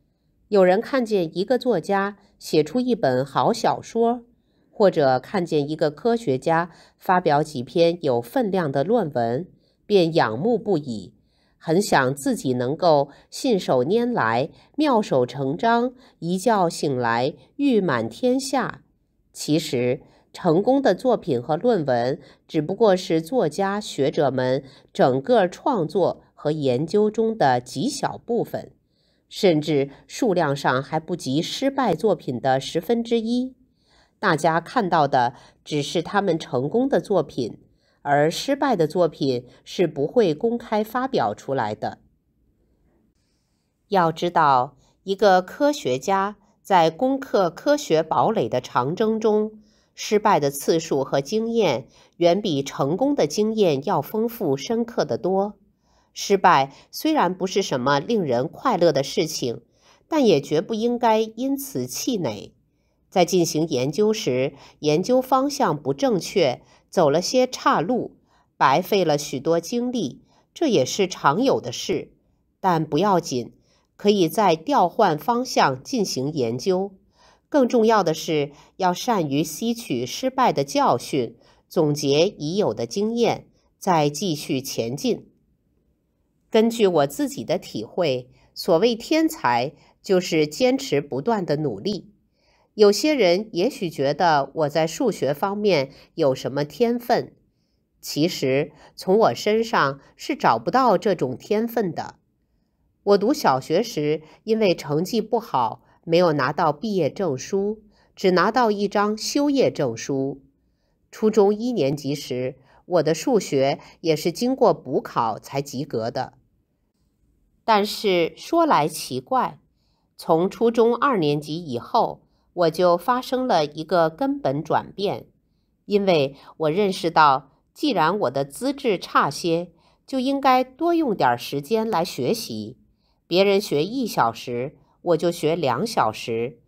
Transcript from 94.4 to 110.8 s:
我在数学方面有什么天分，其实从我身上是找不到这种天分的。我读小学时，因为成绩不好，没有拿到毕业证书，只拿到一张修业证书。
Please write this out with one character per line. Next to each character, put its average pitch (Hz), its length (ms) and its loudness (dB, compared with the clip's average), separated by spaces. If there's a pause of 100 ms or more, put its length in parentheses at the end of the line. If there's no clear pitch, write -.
我 151 140 0
在 160 180 0
数 196 260 -2
学 143 220 -2
方 202 240 -4
面 170 320 2 (240)
有 143 200 2
什 - 160 -6
么 143 140 -2
天 233 340 -2
分， 208 360 -2 (640)
其 - 260 -2
实 147 460 -2 (240)
从 190 220 0
我 156 160 4
身 220 280 0
上 156 380 0 (160)
是 - 180 -6
找 127 240 2
不 - 140 -6
到 240 240 4
这 202 180 0
种 131 220 -4
天 220 320 -2
分 208 260 -2
的。 - 220 -10 (880)
我 202 140 6
读 208 140 2
小 147 280 2
学 160 220 0
时， 151 400 -2 (200)
因 220 160 0
为 196 160 4
成 151 300 -2
绩 214 160 -2
不 220 180 -2
好， - 440 -2 (220)
没 165 120 2
有 175 160 6
拿 143 200 0
到 156 200 2
毕 196 240 -4
业 151 140 0
证 160 260 -4
书， 202 460 -4 (340)
只 190 140 0
拿 185 200 4
到 233 220 2
一 202 160 -2
张 208 280 0
修 285 340 -2
业 233 200 2
证 127 260 -2
书。 135 460 -6 (720)